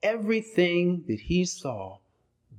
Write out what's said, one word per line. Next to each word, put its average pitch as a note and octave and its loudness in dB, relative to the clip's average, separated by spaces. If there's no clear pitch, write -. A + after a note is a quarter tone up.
everything F#3 2
that A2 -2
he F3+ 0
saw G2+ -8